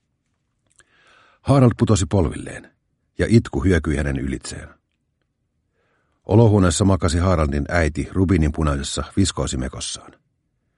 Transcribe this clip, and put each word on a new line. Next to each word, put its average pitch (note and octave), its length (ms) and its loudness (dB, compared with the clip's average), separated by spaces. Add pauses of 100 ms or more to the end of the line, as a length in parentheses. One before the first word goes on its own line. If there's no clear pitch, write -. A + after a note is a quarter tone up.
(1400)
Harald C3 360 4
putosi G2 280 2
polvilleen, - 640 -4 (480)
ja F2+ 100 -2
itku G#2 360 2
hyökyi D#2+ 320 0
hänen C#2 220 -2
ylitseen. - 500 -10 (1600)
Olohuoneessa G#2 580 4
makasi F#2 340 0
Haraldin D#2 500 0
äiti D2+ 440 -2
rubiininpunaisessa D2+ 920 -2 (120)
viskoosimekossaan. - 960 -6 (640)